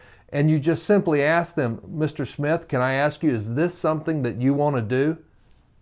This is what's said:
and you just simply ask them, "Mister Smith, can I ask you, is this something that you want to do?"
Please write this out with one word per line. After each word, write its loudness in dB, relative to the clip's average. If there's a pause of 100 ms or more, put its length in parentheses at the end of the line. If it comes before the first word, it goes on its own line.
(300)
and 2
you 4
just 0
simply 2
ask 0
them, -2
"Mister -4
Smith, -2
can -2
I 0
ask -2
you, 2
is -2
this 0
something -2
that -4
you 2
want 0
to 0
do?" 0 (640)